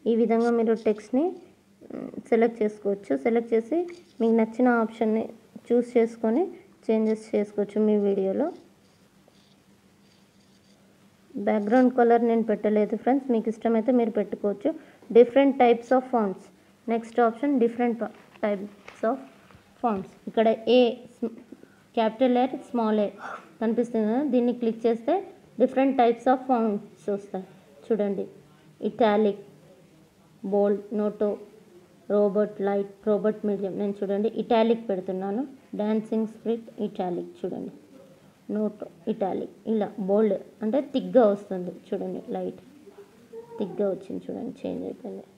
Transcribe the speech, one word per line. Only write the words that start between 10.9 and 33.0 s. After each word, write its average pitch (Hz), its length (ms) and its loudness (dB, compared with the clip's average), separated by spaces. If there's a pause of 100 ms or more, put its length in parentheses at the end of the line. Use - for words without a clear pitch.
బ్యాక్‌గ్రౌండ్ 220 500 4
కలర్ 233 320 6
నేను 226 220 2
పెట్టలేదు 208 520 2
ఫ్రెండ్స్, 269 300 2
మీకు 220 200 0
ఇష్టమైతే 226 460 0
మీరు 226 200 0
పెట్టుకోవచ్చు. 202 500 -2 (480)
Different 254 440 8
types 233 360 4
of 254 60 0 (100)
fonts. 202 320 -2 (480)
నెక్స్ట్ 226 340 -4
ఆప్షన్ 285 260 -2 (100)
different 233 360 0 (460)
types - 680 -8
of 269 80 -4 (640)
fonts. 202 280 -2 (200)
ఇక్కడ 220 180 2 (300)
ఏ, - 20 8 (380)
స్మ-, - 180 -8 (640)
క్యాపిటల్ 233 460 2
ఏ, - 20 2 (260)
స్మాల్ 220 340 0
ఏ 196 40 -4 (520)
కనిపిస్తుంది 226 520 0
కదా, 269 100 0 (100)
దీన్ని 240 300 2
క్లిక్ 226 240 -2
చేస్తే 233 260 0 (500)
different 262 380 2
types 233 320 2
of 269 160 0
fonts 226 560 -2 (120)
వస్తాయి. 190 300 -10 (380)
చూడండి 202 380 -2 (640)
ఇటాలిక్, 214 560 2 (1080)
బోల్డ్, 202 280 2 (180)
నోటో, 208 300 -2 (840)
రోబోట్ 208 440 2 (100)
లైట్, 202 240 -2 (180)